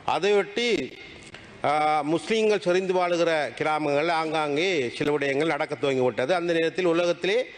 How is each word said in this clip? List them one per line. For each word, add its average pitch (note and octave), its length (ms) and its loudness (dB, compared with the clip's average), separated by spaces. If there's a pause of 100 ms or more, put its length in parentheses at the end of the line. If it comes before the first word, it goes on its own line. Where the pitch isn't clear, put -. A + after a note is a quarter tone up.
அதையொட்டி, G3 840 0 (720)
ஆ, D3+ 400 2
முஸ்லீம்கள் G#3 580 0
செறிந்து F#3 320 2
வாழுகிற E3+ 600 2
கிராமங்களில் D3+ 560 0
ஆங்காங்கே D#3 800 0
சில D3 280 0
விடயங்கள் C#3+ 380 0
நடக்க D3 260 -4
துவங்கிவிட்டது. B2+ 500 0
அந்த F3 220 0
நேரத்தில் E3 320 0
உலகத்திலே F3 720 0